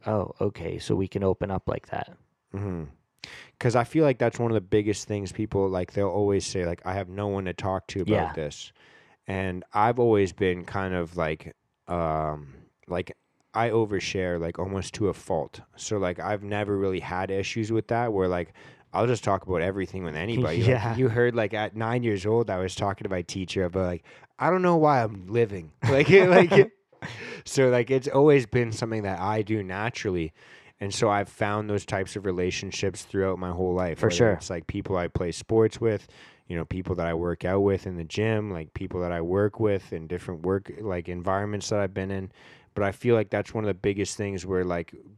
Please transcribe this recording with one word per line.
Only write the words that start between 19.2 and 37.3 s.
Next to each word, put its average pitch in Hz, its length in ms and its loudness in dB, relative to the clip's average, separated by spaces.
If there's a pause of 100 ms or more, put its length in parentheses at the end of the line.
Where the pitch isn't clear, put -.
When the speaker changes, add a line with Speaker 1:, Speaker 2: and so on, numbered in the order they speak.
Speaker 2:
talk 98 240 0
about 90 140 0
everything 95 420 -4
with 78 140 -6
anybody. 95 400 0
Speaker 1:
<laughs> 113 100 2
Yeah. 117 220 2
Speaker 2:
Like, 113 80 -4
you 127 100 4
heard, 120 260 2
like, 110 200 0
at 107 240 -4
nine 117 260 -2
years 101 220 0
old, 110 240 2
I 92 80 -2
was 92 180 -4
talking 101 300 -2
to 98 40 -6
my 90 120 -2
teacher 95 420 -4
about, 90 220 0
like, 87 180 -4 (340)
"I 147 120 0
don't 185 140 2
know 175 120 4
why 147 260 6
I'm 101 260 -6
living." 101 500 0
<laughs> 120 120 0
Like, 139 200 4
like, 180 640 8 (340)
Speaker 1:
<laughs> - 380 -14
Speaker 2:
so, 131 240 4
like, 123 200 2
it's 131 200 0
always 143 360 8
been 117 280 0
something 110 300 -2
that 92 180 -2
I 107 220 2
do 104 200 -2
naturally. 92 720 -2 (460)
And 101 140 -6
so 113 160 4
I've 101 200 2
found 104 400 -2
those 104 160 -2
types 95 320 -4
of 98 80 -6
relationships 92 800 -2
throughout 95 360 -2
my 90 120 -6
whole 90 220 -2
life, 90 260 -2
Speaker 1:
For 117 80 4
Speaker 2:
whether 90 100 2
Speaker 1:
sure. 117 160 6
Speaker 2:
it's, - 160 -6
like, 87 180 -8
people 98 300 -4
I 87 100 -2
play 85 240 -4
sports 110 480 2
with, 110 280 -2 (400)
you 87 100 -6
know, 80 80 -4
people 90 300 -4
that 85 120 -2
I 85 60 0
work 85 320 -2